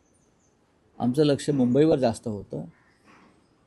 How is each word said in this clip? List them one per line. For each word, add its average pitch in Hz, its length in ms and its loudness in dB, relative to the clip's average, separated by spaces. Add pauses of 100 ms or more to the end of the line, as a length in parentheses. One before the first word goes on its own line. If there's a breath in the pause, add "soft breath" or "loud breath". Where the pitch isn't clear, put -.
(1000)
आमचं 123 240 0
लक्ष 143 260 0
मुंबईवर 143 500 2
जास्त 117 280 -2
होतं. 101 360 -10 (1040)